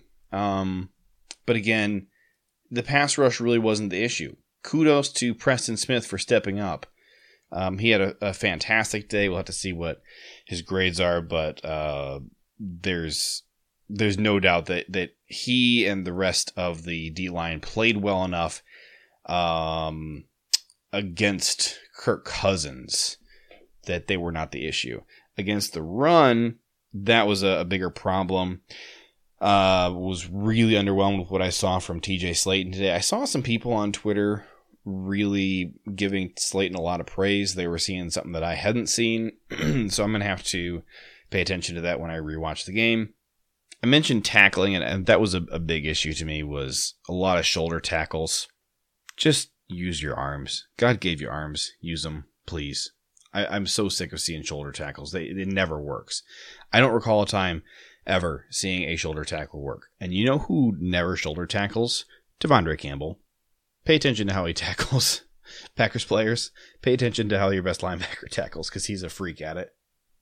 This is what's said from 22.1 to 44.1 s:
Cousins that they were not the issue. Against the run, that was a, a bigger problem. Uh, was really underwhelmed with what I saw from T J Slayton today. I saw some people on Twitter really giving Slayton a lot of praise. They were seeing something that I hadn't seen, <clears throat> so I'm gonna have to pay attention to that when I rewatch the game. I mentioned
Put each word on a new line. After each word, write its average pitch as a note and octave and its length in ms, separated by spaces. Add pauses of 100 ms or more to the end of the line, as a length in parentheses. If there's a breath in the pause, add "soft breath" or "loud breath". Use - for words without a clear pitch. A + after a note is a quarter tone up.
Cousins D2+ 920 (680 soft breath)
that F2 220
they G2 100
were F2 140
not D#2+ 200
the C#2+ 140
issue. B1 360 (340 soft breath)
Against G2+ 380
the E2 80
run, A#2 760 (360)
that G#2 340
was G2 160
a, F#2+ 160
a F2+ 60
bigger F2+ 240
problem. F#2 720 (800 loud breath)
Uh, F#2+ 520
was F2+ 360
really A2 440
underwhelmed G2 460
with F2+ 100
what F#2+ 120
I F#2 80
saw F#2 300
from E2+ 200
T F#2+ 180
J F2 160
Slayton F#2+ 380
today. F#2+ 220
I F2 60
saw A3 260
some C#3+ 160
people A#2+ 320
on G#2 180
Twitter G#2 540 (400 loud breath)
really F#2+ 880 (220)
giving F#2+ 420
Slayton F#2+ 400
a F2 40
lot E2+ 180
of E2 80
praise. G2 480
They F2+ 120
were E2+ 120
seeing F2+ 320
something - 220
that E2 100
I E2+ 100
hadn't A#2 340
seen, A2+ 440 (180)
<clears throat> C#3 400
so G#2 140
I'm G#2 80
gonna G#2 120
have F#2+ 220
to F2 380 (480 loud breath)
pay F#2+ 100
attention F2 340
to E2+ 60
that E2+ 180
when E2 120
I E2 60
rewatch D#2 480
the F#2 60
game. A2+ 440 (640)
I A#2 60
mentioned C3+ 360